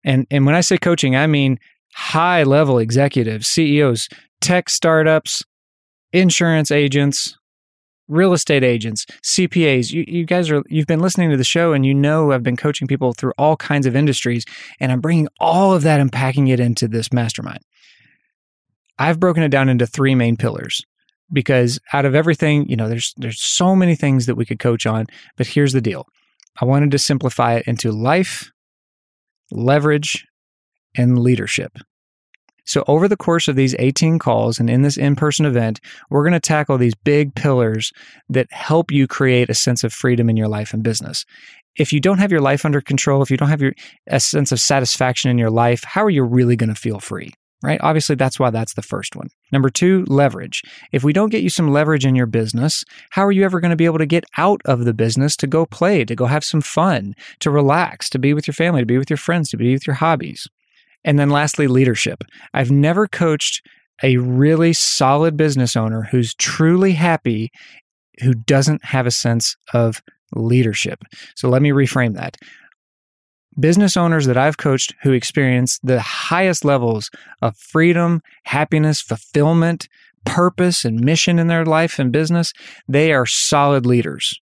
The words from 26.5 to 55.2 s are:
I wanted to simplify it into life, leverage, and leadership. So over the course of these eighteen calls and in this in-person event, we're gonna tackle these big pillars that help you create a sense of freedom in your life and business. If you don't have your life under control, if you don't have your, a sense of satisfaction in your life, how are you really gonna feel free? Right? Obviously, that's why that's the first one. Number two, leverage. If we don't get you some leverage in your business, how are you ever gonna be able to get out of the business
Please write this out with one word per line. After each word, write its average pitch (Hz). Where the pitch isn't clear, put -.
I -
wanted 139
to 139
simplify 123
it 117
into 113
life, 135
leverage, 147
and 123
leadership. -
So -
over 165
the 208
course 170
of 131
these 135
eighteen 160
calls 117
and 117
in 127
this 143
in-person 143
event, 117
we're 143
gonna 170
tackle 151
these 120
big 147
pillars 117
that 127
help 160
you 135
create 123
a 120
sense -
of 113
freedom 120
in 110
your 107
life 104
and 110
business. -
If -
you 147
don't 185
have 196
your 165
life 139
under 147
control, 139
if 131
you 131
don't 143
have 151
your, 135
a -
sense -
of -
satisfaction 127
in 123
your 113
life, 120
how -
are 214
you 143
really 120
gonna 110
feel 104
free? -
Right? 147
Obviously, 156
that's 131
why 127
that's 113
the 113
first -
one. -
Number 135
two, 180
leverage. -
If 131
we 147
don't 214
get 226
you 180
some 156
leverage 147
in 131
your 123
business, 113
how 196
are 202
you 196
ever 185
gonna 170
be 165
able 160
to 160
get 160
out 190
of 120
the 117
business 117